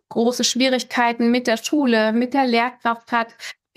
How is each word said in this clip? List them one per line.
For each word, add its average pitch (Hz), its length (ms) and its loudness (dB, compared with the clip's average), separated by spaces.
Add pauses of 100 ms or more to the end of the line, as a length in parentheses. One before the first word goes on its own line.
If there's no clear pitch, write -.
große 240 340 0
Schwierigkeiten 240 840 0
mit 247 160 0
der 226 120 0
Schule, 226 560 0
mit 247 200 -2
der 269 140 2
Lehrkraft 233 640 -2
hat, 233 240 -2 (420)